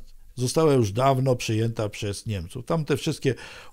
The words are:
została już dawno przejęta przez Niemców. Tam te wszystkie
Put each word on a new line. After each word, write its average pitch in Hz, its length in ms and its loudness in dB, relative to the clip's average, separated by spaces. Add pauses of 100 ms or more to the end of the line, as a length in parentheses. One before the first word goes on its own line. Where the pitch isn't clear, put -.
(380)
została 143 360 4
już 117 180 4
dawno 131 440 4
przejęta 113 540 -2
przez - 360 -6
Niemców. 101 400 -6
Tam 160 200 0
te 147 120 2
wszystkie 143 380 0 (360)